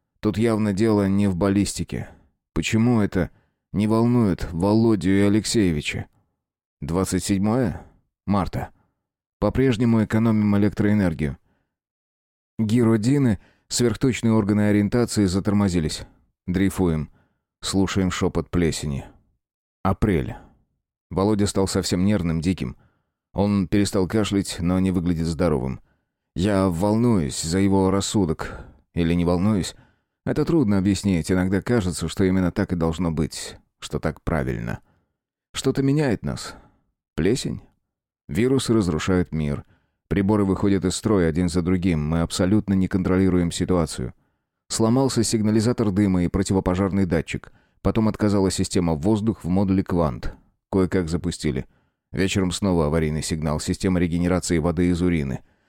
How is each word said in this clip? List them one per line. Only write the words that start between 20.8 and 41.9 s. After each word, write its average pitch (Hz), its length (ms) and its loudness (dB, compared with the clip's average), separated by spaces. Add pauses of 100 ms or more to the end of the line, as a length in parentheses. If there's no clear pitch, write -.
Володя 101 360 0
стал 98 220 -2
совсем 92 380 -2
нервным, 85 340 0
диким. 76 380 -4 (560)
Он 101 340 0
перестал 98 400 0
кашлять, 101 520 -2
но 90 200 0
не 92 120 0
выглядит 85 340 -2
здоровым. 73 540 -2 (540)
Я 95 360 2
волнуюсь 104 720 0
за 80 160 -2
его 95 320 4
рассудок. 95 720 -2 (300)
Или 85 180 0
не 87 140 0
волнуюсь? 90 480 0 (500)
Это - 220 -2
трудно 120 320 2
объяснить, 92 520 0
иногда 92 300 0
кажется, 90 480 -2
что 98 160 -2
именно 92 260 2
так 95 220 -4
и 92 40 -2
должно 85 360 -2
быть, - 460 -6 (200)
что - 200 -8
так 78 240 -6
правильно. 62 560 -4 (760)
Что-то 135 300 -2
меняет 139 420 0
нас. - 300 -8 (600)
Плесень? - 460 -2 (640)
Вирусы 123 460 0
разрушают 90 600 0
мир. 73 340 -4 (420)
Приборы 101 380 2
выходят 95 400 0
из 90 100 0
строя 98 320 2
один 85 220 0
за 90 100 0
другим, 85 480 0